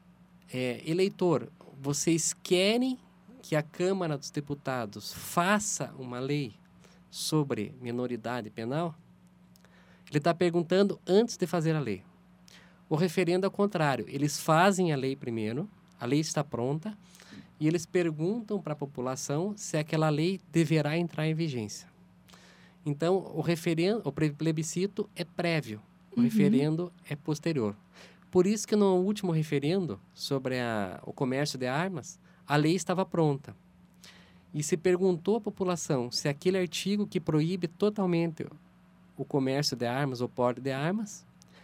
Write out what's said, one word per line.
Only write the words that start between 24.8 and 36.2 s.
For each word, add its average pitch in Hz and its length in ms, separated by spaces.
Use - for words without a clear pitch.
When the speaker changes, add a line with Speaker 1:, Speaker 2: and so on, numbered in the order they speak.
Speaker 1:
é 175 100
prévio, 147 560
o - 40
Speaker 2:
Uhum. 120 40
Speaker 1:
referendo 175 720
é 147 60
posterior. 143 600
Por 180 160
isso 208 220
que 214 80
no 196 220
último 190 340
referendo 151 680
sobre 131 460
a, 107 440
o - 80
comércio 135 460
de 127 80
armas, 151 540
a 143 100
lei 156 200
estava 185 280
pronta. 147 520
E 151 80
se 175 160
perguntou 180 600
à 220 40
população 160 720
se - 180